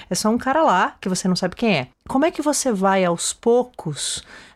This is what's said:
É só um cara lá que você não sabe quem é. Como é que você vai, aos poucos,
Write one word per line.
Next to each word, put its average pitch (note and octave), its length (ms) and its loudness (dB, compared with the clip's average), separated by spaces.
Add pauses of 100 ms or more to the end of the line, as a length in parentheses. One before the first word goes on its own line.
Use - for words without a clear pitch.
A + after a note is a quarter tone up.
É F#3 60 -4
só G#3+ 140 0
um A3+ 80 2
cara C#4 260 0
lá A3+ 380 2
que G3 80 -4
você F#3 180 -2
não F3+ 80 2
sabe F3+ 220 -4
quem G#3+ 180 2
é. B2+ 120 -2 (200)
Como C4+ 160 0
é F4 80 2
que E4 100 -6
você C4+ 300 0
vai, F#3+ 320 2
aos F3 300 -2
poucos, - 880 -2 (320)